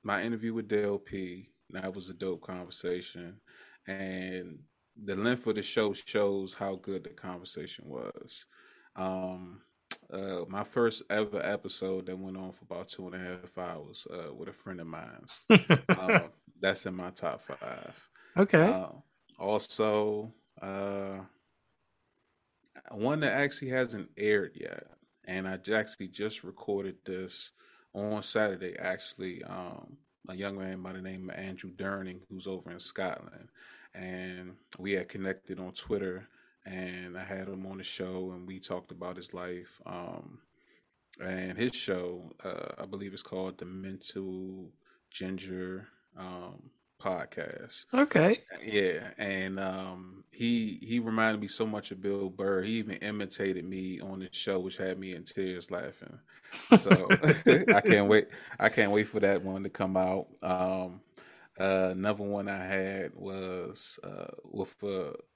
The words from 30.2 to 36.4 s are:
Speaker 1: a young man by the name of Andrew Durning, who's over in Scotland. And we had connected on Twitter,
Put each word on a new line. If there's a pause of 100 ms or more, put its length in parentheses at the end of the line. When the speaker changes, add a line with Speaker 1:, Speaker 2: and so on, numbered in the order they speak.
Speaker 1:
a
young
man
by
the
name
of
Andrew
Durning,
who's
over
in
Scotland. (440)
And (220)
we
had
connected
on
Twitter, (380)